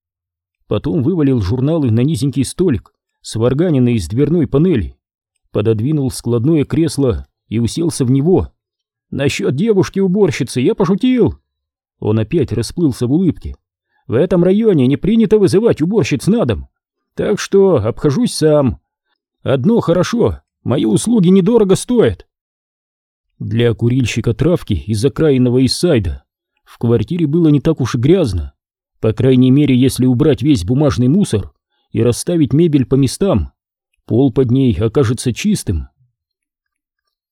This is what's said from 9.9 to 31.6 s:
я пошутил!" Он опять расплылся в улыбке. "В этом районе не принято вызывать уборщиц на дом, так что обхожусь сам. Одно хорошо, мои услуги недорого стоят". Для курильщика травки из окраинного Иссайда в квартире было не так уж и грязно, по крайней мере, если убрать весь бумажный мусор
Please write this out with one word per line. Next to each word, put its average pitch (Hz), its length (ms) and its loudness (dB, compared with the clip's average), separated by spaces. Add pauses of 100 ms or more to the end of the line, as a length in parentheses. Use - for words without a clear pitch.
я 220 140 0
пошутил!" 202 640 0 (580)
Он 110 220 -2
опять 120 320 -2
расплылся 120 560 -4
в 92 40 -2
улыбке. 101 440 -2 (500)
"В - 80 -8
этом 175 300 2
районе 190 420 2
не 135 120 2
принято 214 420 2
вызывать 185 420 2
уборщиц 165 460 -2
на 208 180 2
дом, 85 240 -4 (460)
так 196 240 -2
что 196 380 2
обхожусь 135 580 -2
сам. 147 440 2 (600)
Одно 139 380 0
хорошо, 170 600 0 (220)
мои 127 220 -2
услуги 214 440 2
недорого 196 460 4
стоят". - 520 -2 (1120)
Для 113 340 0
курильщика 120 600 -2
травки 156 400 0
из 101 320 -4
окраинного 131 600 2
Иссайда 110 600 -2 (400)
в - 120 -20
квартире 139 480 -2
было 160 220 2
не 147 140 4
так 156 180 -2
уж 135 160 -4
и - 20 -2
грязно, 117 560 0 (460)
по 110 140 0
крайней 127 360 4
мере, 135 300 4
если 131 260 0
убрать 123 360 2
весь 131 240 0
бумажный 123 420 0
мусор 127 460 0 (380)